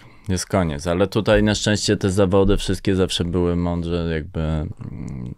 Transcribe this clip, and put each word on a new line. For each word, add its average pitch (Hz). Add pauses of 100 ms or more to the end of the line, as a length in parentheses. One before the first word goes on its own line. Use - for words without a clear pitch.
(300)
jest 92
koniec, 82
ale 90
tutaj 107
na 107
szczęście 104
te 101
zawody 98
wszystkie 95
zawsze 92
były 87
mądrze 87
jakby, 80
mm, 78